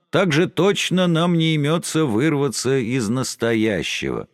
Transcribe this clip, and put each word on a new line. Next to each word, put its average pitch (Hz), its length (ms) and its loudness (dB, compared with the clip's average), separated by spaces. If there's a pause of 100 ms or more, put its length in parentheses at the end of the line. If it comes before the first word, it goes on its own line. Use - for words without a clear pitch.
(100)
так 175 220 2
же 160 160 2
точно 185 580 0
нам 170 300 2
не 160 200 2
имётся 156 480 0
вырваться 139 720 0
из 120 300 -2
настоящего. 110 1200 -2